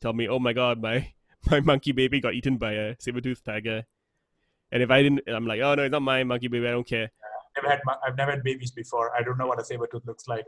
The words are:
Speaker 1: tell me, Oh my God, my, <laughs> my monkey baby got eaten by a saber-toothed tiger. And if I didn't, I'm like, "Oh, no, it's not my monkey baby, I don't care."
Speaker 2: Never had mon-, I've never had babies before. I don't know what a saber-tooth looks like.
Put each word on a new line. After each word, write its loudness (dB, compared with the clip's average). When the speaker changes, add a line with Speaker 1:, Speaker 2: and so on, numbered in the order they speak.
Speaker 1:
tell -2
me, -2
Oh 0
my 2
God, 0
my, -2
<laughs> 4
my 6
monkey 4
baby 2
got -2
eaten 0
by -4
a -4
saber-toothed -6
tiger. -4
And 4
if 2
I 10
didn't, 6
I'm -4
like, -2
"Oh, 4
no, 2
it's 0
not 0
my 2
monkey -2
baby, 0
I 0
don't -2
care." -4
Speaker 2:
Never 0
had 2
mon-, 0
I've -4
never 0
had -4
babies -4
before. -4
I 0
don't -4
know -2
what -2
a -8
saber-tooth -8
looks -12
like. -6